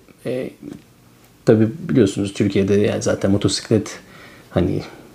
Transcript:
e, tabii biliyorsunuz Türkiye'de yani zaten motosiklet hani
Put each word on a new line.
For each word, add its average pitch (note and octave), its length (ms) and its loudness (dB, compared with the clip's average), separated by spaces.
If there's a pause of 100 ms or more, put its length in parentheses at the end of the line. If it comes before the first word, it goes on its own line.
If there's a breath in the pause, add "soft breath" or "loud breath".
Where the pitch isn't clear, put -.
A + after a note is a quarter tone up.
(260)
e, B2+ 240 -6 (960)
tabii A2 240 6 (200)
biliyorsunuz G2+ 460 2
Türkiye'de G2+ 400 0
yani G#2 280 0
zaten G2 280 -2
motosiklet - 680 0 (520 loud breath)
hani F#2+ 320 -2 (320 loud breath)